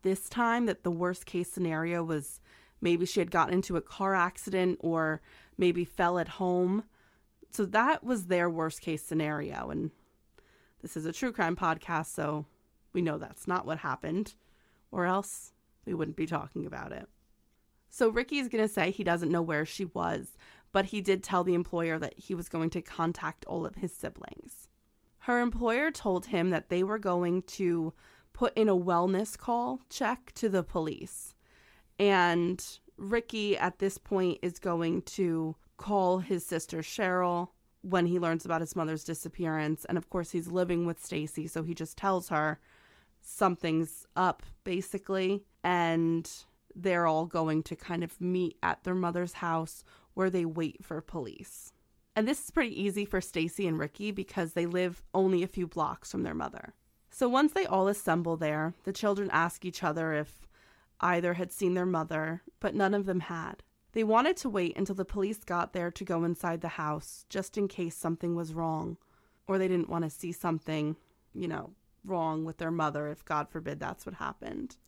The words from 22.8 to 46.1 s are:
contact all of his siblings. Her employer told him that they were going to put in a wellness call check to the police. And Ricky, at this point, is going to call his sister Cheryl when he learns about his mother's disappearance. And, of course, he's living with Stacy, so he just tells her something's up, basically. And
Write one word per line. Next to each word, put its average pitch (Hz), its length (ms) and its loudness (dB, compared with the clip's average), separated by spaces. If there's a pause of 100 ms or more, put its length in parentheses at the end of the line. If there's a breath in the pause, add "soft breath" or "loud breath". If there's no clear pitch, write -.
contact 165 640 -4
all 165 200 -4
of - 100 -8
his - 180 -4
siblings. - 760 -12 (520)
Her 240 200 2
employer 240 500 2
told 190 360 0
him 180 240 2
that 165 180 0
they 180 160 2
were 214 160 0
going 180 440 2
to 170 500 0 (400 soft breath)
put 233 240 0
in 214 100 6
a 196 80 6
wellness 180 640 2
call 247 420 -2 (100)
check - 460 -4
to 226 140 2
the 185 140 2
police. - 680 -6 (640 soft breath)
And 180 640 6 (360)
Ricky, 208 600 0
at 180 220 -2
this 196 180 0
point, 185 440 0
is 175 180 -4
going 170 440 0
to 160 520 0 (220)
call 185 420 2
his 175 260 -2
sister 165 340 -4
Cheryl 180 720 0 (320)
when 180 240 2
he 175 120 2
learns 165 280 0
about 165 160 0
his 160 140 -6
mother's 160 280 -2
disappearance. 160 840 -2
And, 175 120 -2
of 165 120 -4
course, 175 220 -4
he's 170 160 -4
living 175 380 2
with 170 180 -4
Stacy, 151 440 -6
so 160 160 -4
he 165 100 -4
just 160 240 -8
tells 190 320 0
her 151 300 0 (600 soft breath)
something's 165 920 0
up, 180 260 2 (220)
basically. 190 800 -2 (200)
And 165 640 2 (460)